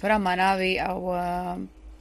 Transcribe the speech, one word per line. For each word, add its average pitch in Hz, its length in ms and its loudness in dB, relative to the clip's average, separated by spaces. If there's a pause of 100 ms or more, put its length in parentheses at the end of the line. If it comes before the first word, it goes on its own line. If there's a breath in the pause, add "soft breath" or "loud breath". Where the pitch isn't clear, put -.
پوره 214 180 2
معنا 190 360 2
وي 185 260 0
او، 180 340 -4
آه، 180 440 -4 (420)